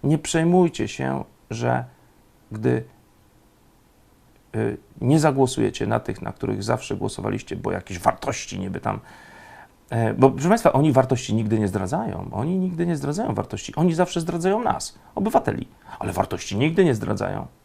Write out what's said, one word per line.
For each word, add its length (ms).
Nie 140
przejmujcie 680
się, 360
że 340
gdy, 320
y, 200
nie 200
zagłosujecie 640
na 140
tych, 220
na 100
których 300
zawsze 340
głosowaliście, 600
bo 160
jakieś 260
wartości 600
niby 220
tam, 200
e, 240
bo, 160
proszę 180
państwa, 240
oni 200
wartości 420
nigdy 240
nie 100
zdradzają. 640
Oni 260
nigdy 280
nie 100
zdradzają 380
wartości. 400
Oni 200
zawsze 260
zdradzają 420
nas, 360
obywateli. 540
Ale 140
wartości 440
nigdy 280
nie 100
zdradzają. 520